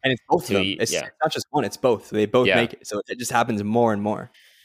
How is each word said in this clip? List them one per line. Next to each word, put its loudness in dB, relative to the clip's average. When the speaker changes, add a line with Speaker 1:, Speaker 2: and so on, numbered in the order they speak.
Speaker 1:
And 0
it's -4
both 2
of -12
Speaker 2:
to 0
Speaker 1:
them. 2
Speaker 2:
e-, -4
Speaker 1:
It's, 0
Speaker 2:
yeah. -2
Speaker 1:
it's -16
not 0
just -6
one, 0
it's -6
both. 0
They 2
both 2
Speaker 2:
Yeah. 4
Speaker 1:
make 0
it. -20
So -6
it -6
just -6
happens 0
more 4
and -2
more. -4